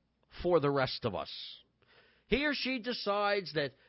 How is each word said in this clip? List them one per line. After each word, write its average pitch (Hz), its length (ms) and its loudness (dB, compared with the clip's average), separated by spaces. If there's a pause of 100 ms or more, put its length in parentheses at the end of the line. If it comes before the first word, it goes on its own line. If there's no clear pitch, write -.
(420)
for 175 160 6
the 143 120 4
rest 135 340 0
of 107 100 0
us. 73 160 -6 (1000)
He 269 180 2
or 285 80 2
she 262 240 -2
decides 202 720 -2
that 143 220 -2 (140)